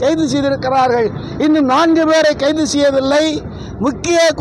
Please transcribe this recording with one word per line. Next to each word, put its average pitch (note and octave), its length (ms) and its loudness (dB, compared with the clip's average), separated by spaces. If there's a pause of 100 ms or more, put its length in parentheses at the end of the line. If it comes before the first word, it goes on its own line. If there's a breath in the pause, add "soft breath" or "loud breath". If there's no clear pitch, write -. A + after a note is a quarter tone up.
கைது D#4 300 0
செய்திருக்கிறார்கள். C4 760 0 (360 loud breath)
இன்னும் D4+ 280 2
நான்கு D#4+ 380 2
பேரை D#4 220 2 (100)
கைது D4+ 300 0
செய்யவில்லை. C#4 520 2 (600 loud breath)
முக்கிய E4+ 340 0 (220)